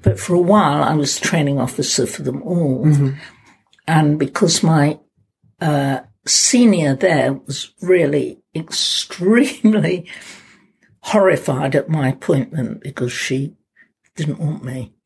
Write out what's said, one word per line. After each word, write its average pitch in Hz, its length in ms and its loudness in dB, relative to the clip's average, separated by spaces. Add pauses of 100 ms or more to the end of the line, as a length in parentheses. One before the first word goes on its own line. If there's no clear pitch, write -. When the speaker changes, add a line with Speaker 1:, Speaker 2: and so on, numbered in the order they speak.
Speaker 1:
But - 180 2
for - 140 -2
a 175 80 4
while, 170 420 4
I 151 120 0
was 143 240 -2
the - 80 -8
training 143 320 0
officer - 480 -2
for - 160 -10
them 135 180 -6
all. 160 440 -2
Speaker 2:
Mm-hmm. 143 240 4 (760)
Speaker 1:
And 151 320 4
because 160 440 0
my, 156 360 2 (640)
uh, 139 380 -2 (260)
senior 180 720 2
there 139 380 0
was - 380 -10 (100)
really 151 600 0 (140)
extremely 180 1500 0 (480)
<laughs> - 460 -20
horrified 151 760 0
at - 140 0
my 147 200 0
appointment 131 720 -4
because 127 300 -8
she 139 420 -6 (600)
didn't 151 240 -6
want 147 240 -6
me. 127 300 -12 (120)